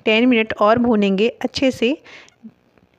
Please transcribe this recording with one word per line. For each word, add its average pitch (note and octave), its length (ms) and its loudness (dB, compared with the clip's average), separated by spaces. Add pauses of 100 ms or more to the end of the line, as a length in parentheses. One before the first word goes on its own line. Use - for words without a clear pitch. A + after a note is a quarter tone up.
ten A3+ 240 2
minute A3 240 0
और G#3+ 260 2
भूनेंगे G#3 500 0
अच्छे - 420 -4
से। B3 320 -4 (960)